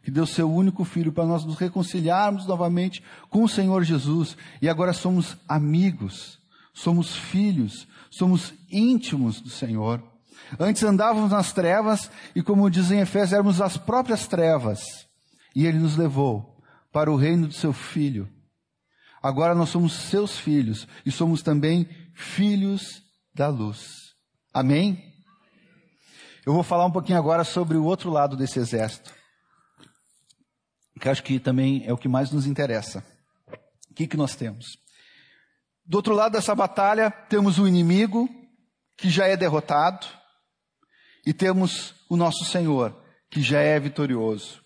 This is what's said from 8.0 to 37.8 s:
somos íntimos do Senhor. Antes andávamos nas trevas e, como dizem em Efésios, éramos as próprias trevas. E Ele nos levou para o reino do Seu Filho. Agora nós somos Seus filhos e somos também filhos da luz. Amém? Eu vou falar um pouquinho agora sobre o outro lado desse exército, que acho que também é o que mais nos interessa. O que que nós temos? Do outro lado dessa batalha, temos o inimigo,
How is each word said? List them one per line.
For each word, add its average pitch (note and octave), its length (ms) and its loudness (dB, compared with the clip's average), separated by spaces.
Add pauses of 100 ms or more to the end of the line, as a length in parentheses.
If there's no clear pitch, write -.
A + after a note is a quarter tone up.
somos F3+ 420 0 (160)
íntimos F#3 720 0
do B2 100 -16
Senhor. A#2 520 -4 (560)
Antes G3+ 240 0
andávamos G#3+ 480 2
nas G3 220 0
trevas G3+ 580 0 (240)
e, F3 80 -2
como G3+ 260 4
dizem F#3 300 2
em G3 40 4
Efésios, F#3+ 320 0
éramos G3 260 4
as F#3+ 160 0
próprias A#3 500 -2
trevas. D3+ 540 0 (760)
E D3 120 4
Ele D#3+ 120 2
nos D#3 180 2
levou C3+ 640 -2 (320)
para D3+ 220 0
o C#3+ 40 2
reino D#3+ 300 2
do D3 80 -10
Seu D#3 180 -2
Filho. B2+ 560 -4 (960)
Agora D3 320 2
nós E3+ 140 2
somos E3+ 240 0
Seus - 440 -2
filhos B2+ 520 -2 (160)
e C3+ 80 -2
somos E3 300 0
também D#3+ 460 0 (260)
filhos G3 880 -2 (300)
da C#3+ 160 -2
luz. G#2+ 680 -8 (380)
Amém? D3+ 520 0 (1400)
Eu C#3 80 -2
vou E3+ 100 2
falar F3 240 2
um F3 60 0
pouquinho F3+ 260 0
agora D#3+ 240 2
sobre D#3+ 340 -2
o D#3 60 2
outro F3 260 -2
lado C#3+ 280 0
desse C3 240 -4
exército, A2 520 -4 (1900)
que - 80 -2
acho C3+ 160 0
que C3 160 -2
também C3 440 0
é A#2+ 80 -4
o A#2+ 60 -2
que - 80 -8
mais C3 240 0
nos C#3+ 160 -2
interessa. B2+ 580 -4 (840)
O - 40 -20
que D#3+ 120 -4
que D3+ 100 -6
nós C#3+ 200 -4
temos? A2+ 420 -12 (1080)
Do E3+ 120 -4
outro G#3 180 0
lado G#3+ 200 2
dessa G#3 200 0
batalha, G#3 560 2
temos G3+ 480 0
o G3+ 80 4
inimigo, F#3+ 600 2 (680)